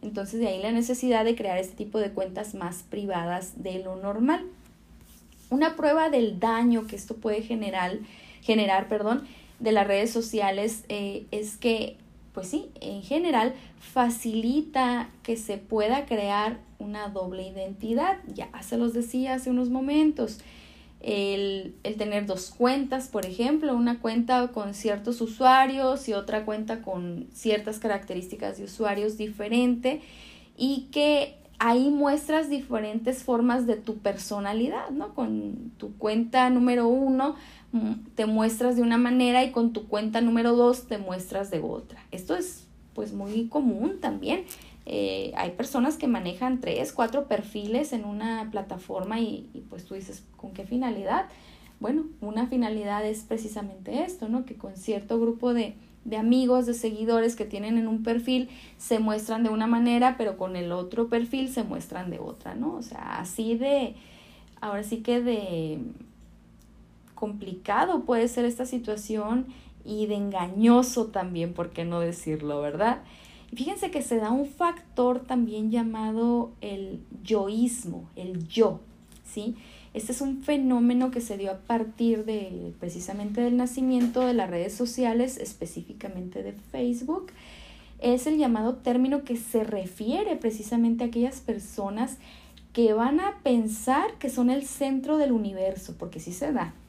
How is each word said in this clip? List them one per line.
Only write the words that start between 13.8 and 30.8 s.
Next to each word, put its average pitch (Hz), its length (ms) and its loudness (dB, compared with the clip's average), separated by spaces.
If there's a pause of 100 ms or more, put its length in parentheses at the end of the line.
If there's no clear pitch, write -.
que 226 160 -4
se 208 200 -6
pueda 226 480 0
crear 208 520 0 (240)
una 208 260 -8
doble 185 400 -8
identidad, 220 680 -2 (160)
ya - 160 -2 (120)
se - 160 -4
los 233 160 2
decía 254 420 0
hace 254 140 -4
unos 247 200 4
momentos. 269 680 4 (600)
El, 196 760 0 (100)
el 214 120 -4
tener 208 300 -2
dos 185 300 -4
cuentas, 262 520 2
por 196 180 -2
ejemplo, 254 500 0
una 240 240 2
cuenta 240 500 2
con 202 240 -6
ciertos 208 480 -2
usuarios 262 840 4
y 226 60 0
otra 214 320 -2
cuenta 214 360 -4
con 175 520 -6
ciertas 214 460 -2
características 196 800 -4
de 202 80 -10
usuarios 208 520 -2
diferente, 240 840 0 (560)
y 269 340 -2